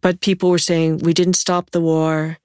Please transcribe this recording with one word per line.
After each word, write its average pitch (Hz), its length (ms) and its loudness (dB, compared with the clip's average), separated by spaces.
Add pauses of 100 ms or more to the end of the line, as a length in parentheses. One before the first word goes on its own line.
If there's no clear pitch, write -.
But 180 180 0
people 185 280 0
were 180 80 2
saying, 160 440 0
"We 170 120 0
didn't 180 220 2
stop 180 360 -2
the 175 100 -2
war" 160 640 0